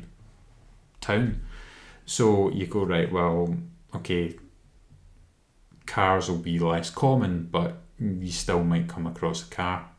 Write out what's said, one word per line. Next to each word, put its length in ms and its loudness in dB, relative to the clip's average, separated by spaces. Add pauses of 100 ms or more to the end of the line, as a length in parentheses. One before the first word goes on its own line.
(1000)
town." 400 0 (640)
So 420 4
you 160 -2
go, 200 -2
"Right, 260 2
well, 440 2 (380)
okay, 420 -2 (1500)
cars 440 2
will 80 0
be 220 -2
less 300 0
common, 600 2
but 260 0 (220)
you 320 -4
still 320 0
might 240 2
come 200 -8
across 360 -4
a 60 -18
car" 500 -4